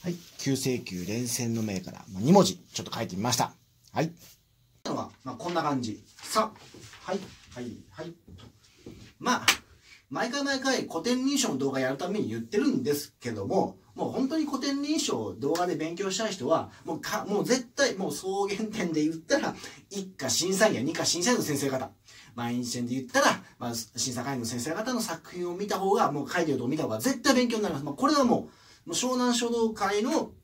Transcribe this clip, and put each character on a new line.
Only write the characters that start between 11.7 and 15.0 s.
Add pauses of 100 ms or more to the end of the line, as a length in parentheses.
画
や
る
た
め
に
言
っ
て
る
ん
で
す
け
ど
も、 (160)
も
う
本
当
に
古
典
認
証